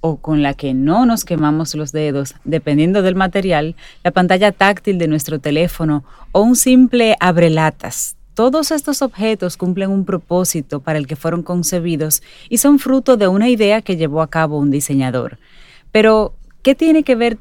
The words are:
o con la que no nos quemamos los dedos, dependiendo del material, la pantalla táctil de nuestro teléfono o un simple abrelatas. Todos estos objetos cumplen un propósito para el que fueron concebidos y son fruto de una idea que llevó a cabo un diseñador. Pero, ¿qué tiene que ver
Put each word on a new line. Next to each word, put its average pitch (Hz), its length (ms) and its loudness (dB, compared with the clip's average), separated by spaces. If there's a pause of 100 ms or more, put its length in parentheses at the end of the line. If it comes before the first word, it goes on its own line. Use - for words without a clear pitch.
o 160 140 -2
con 151 240 -2
la 139 140 -2
que 135 180 -6
no 156 320 2
nos 233 200 0
quemamos 156 500 -2
los 151 160 -8
dedos, 143 420 -4 (100)
dependiendo 156 600 0
del 180 120 2
material, 180 600 -2 (280)
la 180 60 0
pantalla 185 420 2
táctil 196 460 0
de 170 100 0
nuestro 156 320 -2
teléfono 151 640 -2 (280)
o 202 100 2
un 240 140 4
simple 240 640 4
abrelatas. 165 960 0 (180)
Todos 262 380 0
estos 285 320 -4
objetos 214 540 -4
cumplen 190 340 -2
un 196 140 0
propósito 175 760 -4
para 156 180 -4
el 147 80 -4
que 151 100 -8
fueron 165 280 -6
concebidos 165 800 -4 (260)
y 233 80 -2
son 285 220 4
fruto 262 360 2
de 208 120 2
una 196 220 2
idea 214 340 2
que 190 120 -4
llevó 156 280 -2
a 151 80 -6
cabo 156 260 -2
un 143 140 0
diseñador. 131 680 -2 (540)
Pero, 214 420 2 (300)
¿qué 269 100 4
tiene 320 300 2
que 269 120 2
ver 226 260 -2